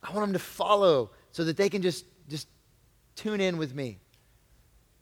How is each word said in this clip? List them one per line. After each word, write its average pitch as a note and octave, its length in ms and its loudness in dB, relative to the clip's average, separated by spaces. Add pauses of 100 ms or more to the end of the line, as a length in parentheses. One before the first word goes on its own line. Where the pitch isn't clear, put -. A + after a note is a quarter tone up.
I - 100 -12
want G#3 140 -2
them G3 60 -2
to F3+ 80 -2
follow F3+ 720 4 (180)
so E3+ 140 -4
that D#3+ 120 0
they G3+ 140 2
can G3 100 -2
just, F3+ 240 -2 (240)
just D3 200 -12 (680)
tune G#3+ 260 -4
in F#3 160 2
with D3+ 160 -4
me. B2+ 280 -10 (1000)